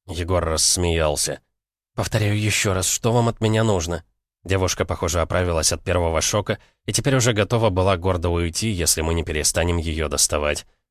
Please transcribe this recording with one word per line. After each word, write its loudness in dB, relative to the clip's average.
Егор -2
рассмеялся. 0
«Повторяю 0
ещё 0
раз, -2
что 0
вам 2
от -4
меня 2
нужно?» 0
Девушка, 0
похоже, -2
оправилась 0
от -4
первого 0
шока -2
и -6
теперь 0
уже 2
готова 2
была 2
гордо 0
уйти, -2
если 0
мы 0
не 0
перестанем 0
её -2
доставать. -2